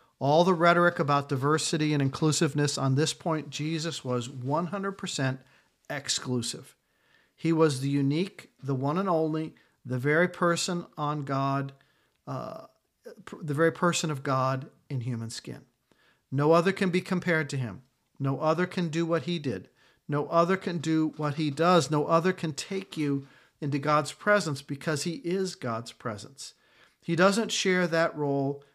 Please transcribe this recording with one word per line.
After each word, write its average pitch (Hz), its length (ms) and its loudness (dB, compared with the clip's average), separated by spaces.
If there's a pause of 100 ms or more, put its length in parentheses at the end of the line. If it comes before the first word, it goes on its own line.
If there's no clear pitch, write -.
(180)
All 147 260 4
the 185 100 4
rhetoric 175 440 6
about 143 300 2
diversity 151 680 0
and 143 80 2
inclusiveness, 147 760 0
on 135 180 2
this 156 180 2
point, 156 360 -6
Jesus 151 560 -6
was 123 240 -2
one 139 380 -4
hundred 196 260 -6
percent 135 480 -4 (480)
exclusive. - 840 -6 (600)
He 160 160 -2
was 156 300 4
the 139 80 0
unique, 143 640 0 (120)
the 135 120 -4
one 139 220 -2
and 196 120 0
only, 160 460 -2 (300)
the 127 120 -4
very 151 320 2
person 170 560 -2 (120)
on 147 280 -4
God, 139 480 -2 (520)
uh, 127 420 -10 (580)
pr-, - 160 -16
the 147 120 -6
very 160 200 4
person 170 360 0
of 135 140 -6
God 131 440 0 (220)
in 131 120 -4
human 113 280 -6
skin. - 320 -12 (680)
No 147 220 6
other 170 180 6
can 190 200 0
be 180 100 2
compared 175 480 0
to 139 80 -4
him. 117 240 -6 (360)
No 139 220 -2
other 160 260 2
can 180 220 -2
do 165 180 -2
what 160 180 0
he 175 140 -4
did. 123 320 -6 (380)
No 147 200 -2
other 170 280 2
can 185 220 -4
do 156 400 0
what 147 180 -2
he 151 160 -2
does. 160 400 4
No 147 140 2
other 165 260 4
can 165 220 -6
take - 420 -10
you 139 320 -2 (320)
into 143 200 -2
God's 151 340 2
presence, 160 480 2
because 147 420 -4
he 170 120 -4 (100)
is 185 300 -2
God's 117 360 -6
presence. - 600 -10 (480)
He 165 140 -2
doesn't 196 360 4
share 180 360 2
that 165 280 2
role 139 480 -2 (120)